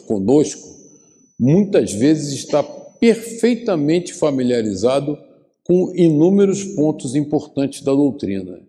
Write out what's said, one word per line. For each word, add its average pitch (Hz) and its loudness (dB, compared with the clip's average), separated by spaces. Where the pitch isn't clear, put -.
conosco, 113 0
muitas 170 2
vezes 143 0
está 139 -2
perfeitamente 214 -2
familiarizado 127 0
com 180 0
inúmeros 180 4
pontos 147 -2
importantes 143 -4
da 135 -2
doutrina. 98 -2